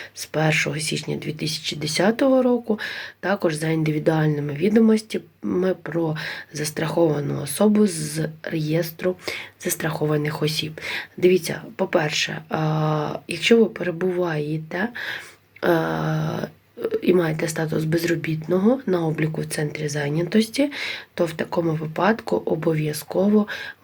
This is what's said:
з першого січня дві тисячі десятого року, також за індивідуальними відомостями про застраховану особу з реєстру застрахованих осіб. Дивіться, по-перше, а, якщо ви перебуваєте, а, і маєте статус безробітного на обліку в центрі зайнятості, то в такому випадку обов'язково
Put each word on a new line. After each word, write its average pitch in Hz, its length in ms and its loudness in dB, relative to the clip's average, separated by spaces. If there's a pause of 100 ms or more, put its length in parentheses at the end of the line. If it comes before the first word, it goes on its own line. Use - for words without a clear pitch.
(140)
з - 120 -12
першого 151 520 0
січня 147 380 -4
дві 76 160 -6
тисячі - 440 -6
десятого 226 640 2
року, 240 360 0 (420)
також 180 340 0
за 156 140 -2
індивідуальними 156 840 2
відомостями 196 1300 2
про 156 340 -2 (360)
застраховану 151 880 0
особу 208 440 4
з 156 420 -4 (140)
реєстру 165 760 -2 (440)
застрахованих 151 840 -2
осіб. 156 380 -2 (360)
Дивіться, 180 460 2 (140)
по-перше, 156 720 -2
а, 156 720 0 (100)
якщо 170 280 4
ви 226 80 8
перебуваєте, 175 1200 -2 (760)
а, 160 840 0 (560)
і - 120 4
маєте 165 340 2
статус 160 360 -2
безробітного 170 1040 0
на 175 200 0
обліку 156 340 -2
в 156 60 -4
центрі 151 420 -4
зайнятості, 175 840 0 (420)
то 175 100 0
в 165 80 0
такому 165 400 -2
випадку 170 640 0
обов'язково 165 1120 0 (360)